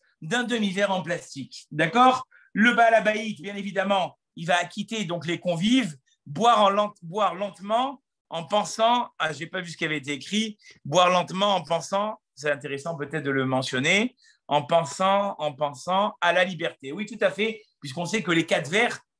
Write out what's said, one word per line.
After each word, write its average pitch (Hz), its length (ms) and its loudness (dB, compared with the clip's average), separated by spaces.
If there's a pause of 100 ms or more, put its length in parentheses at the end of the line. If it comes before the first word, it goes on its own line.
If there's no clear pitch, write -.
(200)
d'un 226 240 -2
demi-verre 202 480 0
en 185 100 0
plastique. - 680 -8
D'accord ? 233 540 4 (260)
Le 226 200 4
Baal 226 220 6
Habayit, 214 480 0
bien 196 140 -10
évidemment, 190 600 -2 (200)
il 165 100 -10
va 175 120 2
acquitter 208 460 -6
donc 170 220 -6
les 170 120 -2
convives, 180 580 0 (300)
boire, 214 360 4
en 196 80 6
lent-, 208 320 0
boire 175 320 -2
lentement 208 680 -4 (280)
en 165 140 -6
pensant, 226 760 2
ah, 156 140 -2
j'ai 151 140 -10
pas 180 140 -8
vu 175 100 -10
ce 156 60 -14
qui - 80 -4
avait 156 140 -2
été 139 140 -6
écrit, 214 460 -4 (260)
boire 175 260 6
lentement 185 440 2
en 180 80 0
pensant, 196 580 -4 (140)
c'est 147 160 -4
intéressant 139 460 -6
peut-être 147 260 -6
de 139 80 -2
le 135 140 2
mentionner, 131 720 0 (320)
en 143 140 2
pensant, 190 760 2
en 151 140 -2
pensant 151 680 -2
à 175 120 4
la 180 100 2
liberté. 165 480 -4
Oui, 202 160 -6
tout 214 140 -14
à 196 100 4
fait, 214 320 -4 (180)
puisqu'on 147 260 -6
sait 214 160 -2
que 175 100 -2
les 160 140 2
quatre 165 240 -2
verres, 214 280 0 (220)